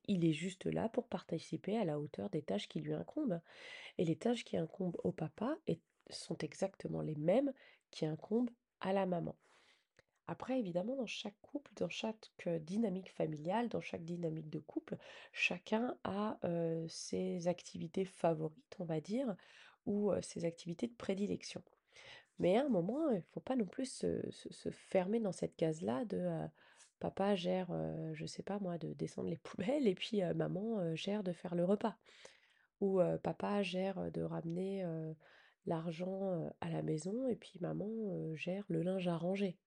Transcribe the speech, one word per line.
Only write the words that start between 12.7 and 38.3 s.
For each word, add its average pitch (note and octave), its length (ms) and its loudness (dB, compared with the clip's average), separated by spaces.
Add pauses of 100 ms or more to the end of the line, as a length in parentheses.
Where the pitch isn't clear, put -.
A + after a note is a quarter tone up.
familiale, E3 580 0
dans F3 120 0
chaque F3+ 220 -6
dynamique D#3+ 460 -4
de D#3 100 -4
couple, - 380 -8 (340)
chacun A3 720 0
a, G3+ 400 -2
euh, E3 440 2
ses F#3 600 -2
activités F3 580 -2
favorites, D#3 720 0
on F3+ 80 -4
va D#3+ 160 0
dire, A3 340 -2 (520)
ou, G#3 240 4
euh, F3+ 100 2
ses E3+ 240 -4
activités E3+ 420 -2
de A#3+ 60 -6
prédilection. - 680 -2 (760)
Mais F3 200 6
à C#4 80 4
un D4 40 2
moment, A#3 400 4
il G3 220 2
faut - 80 -6
pas C4 160 -2
non A#3 100 4
plus C4 260 -6
se, - 380 0
se, - 240 -12
se - 160 -6
fermer F#3+ 500 2
dans G#3 120 0
cette - 240 -4
case-là F#3 500 0
de, G3 120 -2
euh, E3 300 0 (520)
papa G3 360 2
gère, F3+ 360 2
euh, D#3+ 420 -2
je D#3 120 -6
sais E3+ 180 -8
pas G3+ 160 -2
moi, F3 180 -2
de D#3 160 -4
descendre D#3+ 360 -4
les E3+ 80 -2
<laughs> - 0 -
poubelles B3+ 500 0
et F#3 80 4
puis, - 260 -2
euh, E3 140 2
maman, F3+ 440 0
euh, E3 160 0
gère G3+ 280 -2
de F3+ 100 0
faire E3+ 220 -4
le F3 100 4
repas. G#3 320 4 (840)
Ou, F#3+ 200 6
euh, E3 160 6
papa G3 460 2
gère, F#3 340 0
euh, E3+ 140 -2
de E3 100 -2
ramener, E3+ 600 -2
euh, D#3+ 280 -2 (540)
l'argent, F3 680 0
euh, D#3 180 0 (120)
à E3+ 80 -4
la D#3+ 140 0
maison F3+ 440 0
et A3+ 80 2
puis - 240 -14
maman, E3 300 -2
euh, F3 460 -2